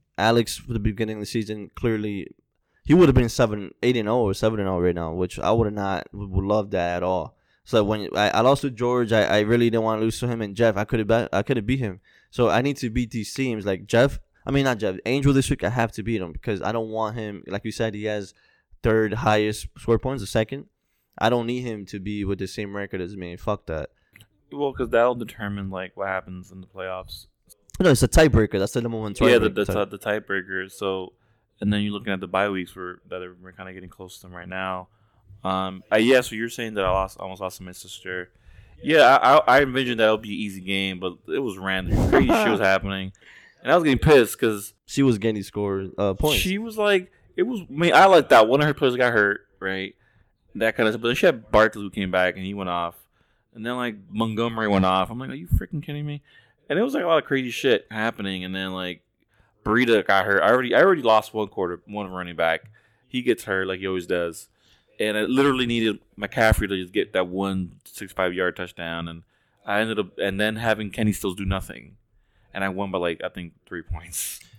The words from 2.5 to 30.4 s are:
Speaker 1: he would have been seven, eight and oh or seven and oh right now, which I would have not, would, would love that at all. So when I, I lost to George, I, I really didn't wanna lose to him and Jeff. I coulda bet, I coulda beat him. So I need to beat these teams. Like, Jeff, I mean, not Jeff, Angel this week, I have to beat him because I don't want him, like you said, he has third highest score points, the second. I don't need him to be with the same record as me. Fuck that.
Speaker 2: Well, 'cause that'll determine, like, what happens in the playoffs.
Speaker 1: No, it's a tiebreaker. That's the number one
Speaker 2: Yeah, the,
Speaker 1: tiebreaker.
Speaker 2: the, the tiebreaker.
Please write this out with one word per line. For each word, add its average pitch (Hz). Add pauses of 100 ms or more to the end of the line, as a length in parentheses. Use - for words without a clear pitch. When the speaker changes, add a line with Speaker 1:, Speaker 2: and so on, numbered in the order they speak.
Speaker 1:
he 143
would 175
have 127
been 123
seven, 107 (100)
eight 123
and 104
oh 120
or 98
seven 110
and 98
oh 95
right 87
now, 82
which 90
I -
would 117
have 104
not, 98
would, 101
would 95
love 104
that 87
at 90
all. 90 (260)
So 110
when 104
I, 104
I 101
lost 135
to 139
George, 120
I, 110
I 104
really 117
didn't 110
wanna 110
lose 113
to 120
him 117
and 101
Jeff. 113
I 104
coulda 110
bet, 113
I 98
coulda 127
beat 123
him. 101 (320)
So 120
I -
need 143
to 120
beat 117
these 110
teams. 117
Like, 95
Jeff, - (260)
I 135
mean, 139
not 127
Jeff, 95 (100)
Angel 135
this 135
week, 139
I 92
have 117
to 107
beat 107
him 85
because 98
I 104
don't 113
want 110
him, 104
like 101
you 110
said, 113
he 104
has 107 (500)
third 110
highest 107 (100)
score 117
points, 131
the 95
second. 127 (500)
I 113
don't 120
need 123
him 110
to 104
be 104
with 95
the 95
same 101
record 98
as 98
me. 87
Fuck -
that. 78 (640)
Speaker 2:
Well, 143
'cause 123
that'll 120
determine, 101
like, 92
what 98
happens 92
in 95
the 92
playoffs. 92 (540)
Speaker 1:
No, 180
it's 127
a 123
tiebreaker. 123
That's 98
the 120
number 117
one 107
Speaker 2:
Yeah, 123
the, 107
Speaker 1:
tiebreaker. 104
Speaker 2:
the, 104
the -
tiebreaker. 98